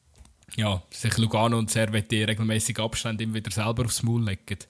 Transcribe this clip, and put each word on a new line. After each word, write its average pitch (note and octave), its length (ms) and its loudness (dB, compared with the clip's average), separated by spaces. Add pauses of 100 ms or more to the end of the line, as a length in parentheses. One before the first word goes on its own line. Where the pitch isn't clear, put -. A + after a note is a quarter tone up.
(560)
ja, G#2 340 0
sich - 300 -2
Lugano A2+ 400 4
und A2 100 0
Servette G#2+ 580 0
regelmäßig A2 520 0
Abstände A2 440 -4
immer A2 120 -4
wieder G#2+ 160 -6
selber A#2 340 0
aufs - 160 0
Maul A#2 240 2
legen. G2 320 -6 (120)